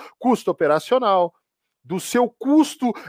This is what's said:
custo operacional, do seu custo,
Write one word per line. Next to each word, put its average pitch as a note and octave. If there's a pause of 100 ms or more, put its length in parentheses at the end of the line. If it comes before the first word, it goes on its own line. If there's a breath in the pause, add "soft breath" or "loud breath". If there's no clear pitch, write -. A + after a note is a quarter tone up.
(180 loud breath)
custo A#3
operacional, F3 (520)
do E3+
seu B3
custo, C4+ (160 loud breath)